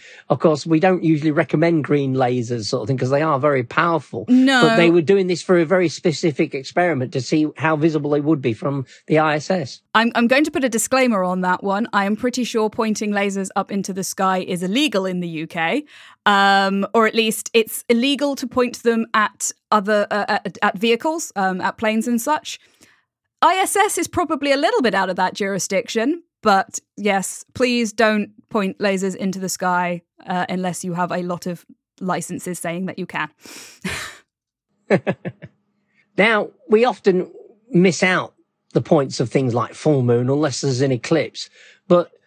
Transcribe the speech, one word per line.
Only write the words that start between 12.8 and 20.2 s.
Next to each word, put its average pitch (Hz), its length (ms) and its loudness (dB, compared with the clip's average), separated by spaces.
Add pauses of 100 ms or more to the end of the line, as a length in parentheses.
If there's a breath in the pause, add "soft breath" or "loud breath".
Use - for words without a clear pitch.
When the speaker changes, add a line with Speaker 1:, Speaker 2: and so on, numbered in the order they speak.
Speaker 2:
lasers 196 440 -2
up 196 160 -2
into 196 220 -4
the 185 100 -6
sky 190 360 -2
is 175 220 -6
illegal 202 440 0
in 180 140 -4
the 175 80 -6
U 160 180 -6
K, 175 400 -2 (400 loud breath)
um, 196 680 4
or 220 140 4
at 214 80 -2
least 220 400 -2
it's - 340 0
illegal 269 480 0
to 277 100 -6
point 247 360 -2
them 233 320 0
at - 360 -2 (200)
other, 208 400 2
uh, 202 180 -2